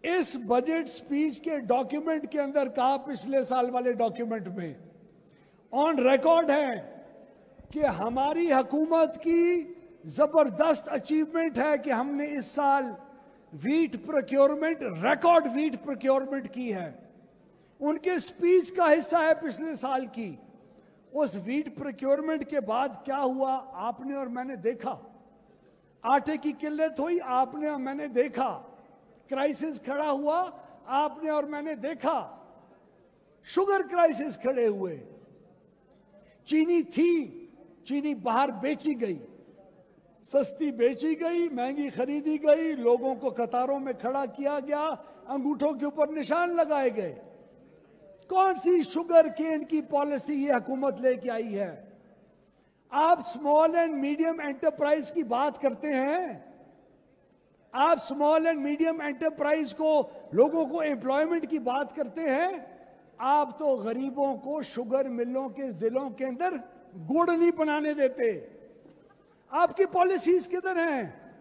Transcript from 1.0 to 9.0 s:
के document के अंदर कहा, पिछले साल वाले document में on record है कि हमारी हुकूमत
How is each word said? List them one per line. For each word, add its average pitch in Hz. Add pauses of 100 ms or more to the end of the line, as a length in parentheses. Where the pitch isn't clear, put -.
के 311
document 277
के 311
अंदर 277
कहा, 262
पिछले 269
साल 247
वाले 247
document 226
में 175 (960)
on 285
record 285
है 277 (960)
कि 302
हमारी 269
हुकूमत 311